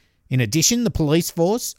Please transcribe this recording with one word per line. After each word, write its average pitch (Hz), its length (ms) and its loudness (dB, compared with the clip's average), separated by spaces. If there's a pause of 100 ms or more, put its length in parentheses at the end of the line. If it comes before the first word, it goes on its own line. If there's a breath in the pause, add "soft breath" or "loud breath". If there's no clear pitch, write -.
(280 soft breath)
In 127 120 0
addition, 165 440 0
the 196 60 0
police 160 420 0
force 185 460 -2